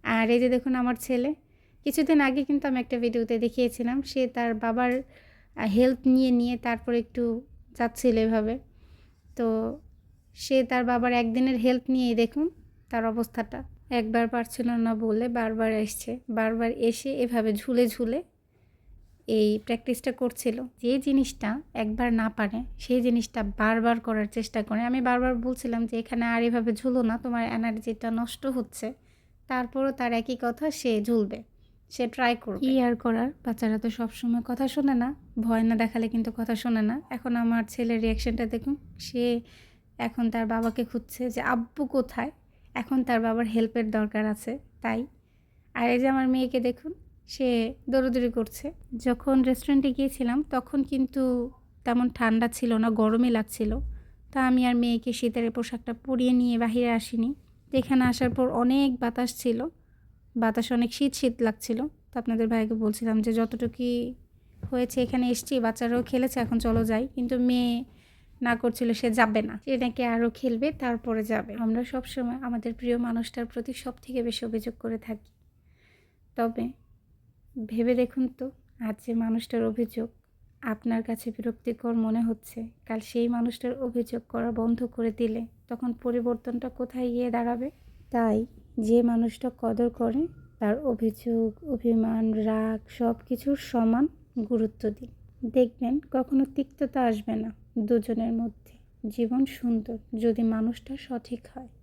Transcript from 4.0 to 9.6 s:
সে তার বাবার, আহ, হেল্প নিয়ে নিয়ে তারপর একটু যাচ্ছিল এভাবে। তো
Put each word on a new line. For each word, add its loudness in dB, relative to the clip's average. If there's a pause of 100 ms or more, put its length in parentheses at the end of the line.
সে 0
তার -2
বাবার, 0 (540)
আহ, -2
হেল্প 4
নিয়ে 6
নিয়ে 2
তারপর -2
একটু -2 (320)
যাচ্ছিল 2
এভাবে। 2 (760)
তো 0 (560)